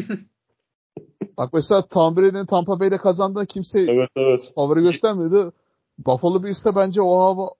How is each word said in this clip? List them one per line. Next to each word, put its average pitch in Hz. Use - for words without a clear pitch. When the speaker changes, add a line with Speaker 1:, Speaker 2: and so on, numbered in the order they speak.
Speaker 1:
<laughs> -
Speaker 2:
Bak 127
mesela 180
Tom 165
Brady'nin 190
Tampa 180
Bay'de 196
kazandığı 190
kimse 196
Speaker 3:
Evet, 127
evet. 131
Speaker 2:
favori 151
göstermiyordu. 180
Buffalo 170
Bills'te 202
bence 196
o 180
hava 185